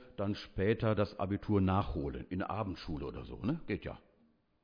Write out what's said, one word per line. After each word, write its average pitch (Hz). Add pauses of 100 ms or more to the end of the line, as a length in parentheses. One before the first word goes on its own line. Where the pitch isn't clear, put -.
(180)
dann 101
später 110
das 101
Abitur 98
nachholen, 92
in 90
der 98
Abendschule 92
oder 64
so, -
ne? 143
Geht -
ja. - (680)